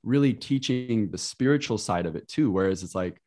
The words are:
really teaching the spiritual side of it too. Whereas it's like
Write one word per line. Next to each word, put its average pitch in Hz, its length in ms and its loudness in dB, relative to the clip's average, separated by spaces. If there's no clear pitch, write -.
really 135 320 4
teaching 127 760 0
the 92 80 -8
spiritual 131 600 0
side 87 260 -2
of 80 120 -4
it - 120 -10
too. 135 220 0
Whereas 95 320 0
it's 90 120 -14
like 90 320 -4